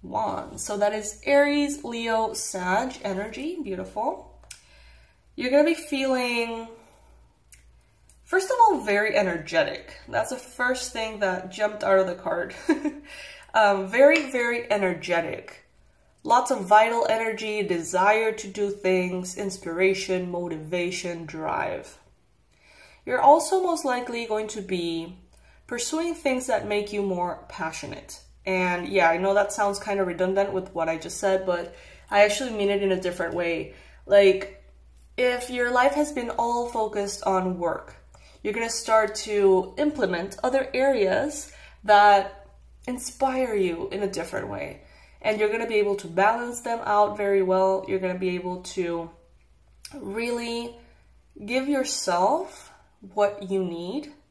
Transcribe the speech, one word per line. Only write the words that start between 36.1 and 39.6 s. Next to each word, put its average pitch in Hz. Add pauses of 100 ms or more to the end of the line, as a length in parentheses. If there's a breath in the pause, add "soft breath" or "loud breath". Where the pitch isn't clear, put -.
been 233
all 240
focused 214
on 185
work, - (480 soft breath)
you're 208
gonna 233
start 220
to 196